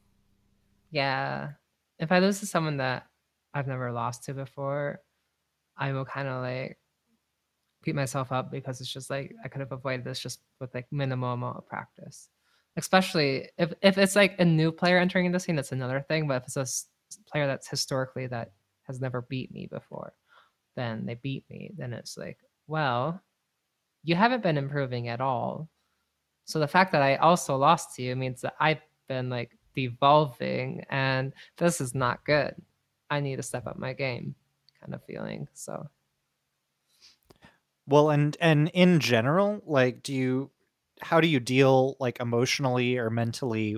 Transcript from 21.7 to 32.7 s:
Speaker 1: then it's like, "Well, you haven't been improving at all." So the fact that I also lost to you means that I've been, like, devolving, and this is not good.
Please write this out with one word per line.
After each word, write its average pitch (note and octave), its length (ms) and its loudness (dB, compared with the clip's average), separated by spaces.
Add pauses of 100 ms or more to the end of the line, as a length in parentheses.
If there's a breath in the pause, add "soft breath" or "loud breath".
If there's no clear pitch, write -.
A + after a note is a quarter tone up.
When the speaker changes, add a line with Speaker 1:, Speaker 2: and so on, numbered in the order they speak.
Speaker 1:
then B2+ 160 -10
it's - 240 -14
like, - 220 -14 (280)
"Well, D3 540 -2 (840)
you E3 120 0
haven't A#3 280 2
been D#3+ 140 2
improving C3+ 520 -4
at A#2+ 120 -6
all." B2+ 480 -4 (760)
So - 140 -4
the C#3+ 80 2
fact F#3 260 4
that C#3+ 100 6
I C3+ 140 4
also D#3+ 380 4
lost C#3 400 4
to B2+ 60 -10
you B2+ 140 -4
means C3 260 -6
that - 180 -6
I've D3+ 220 2 (260)
been, B2+ 220 -4
like, B2 280 -8 (180)
devolving, C3 1120 2
and C3+ 440 -2 (240 loud breath)
this E3+ 240 0
is B2+ 140 -6
not B2+ 300 -2
good. D3 300 0 (540)